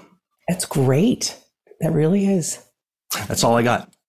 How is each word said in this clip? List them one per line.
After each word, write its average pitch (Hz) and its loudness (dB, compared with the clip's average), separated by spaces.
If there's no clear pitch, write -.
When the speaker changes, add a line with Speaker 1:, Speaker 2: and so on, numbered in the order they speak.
Speaker 1:
That's 175 -4
great. 143 0
That 160 -2
really 165 2
is. 190 -2
Speaker 2:
That's - 0
all 117 4
I 117 4
got. 117 0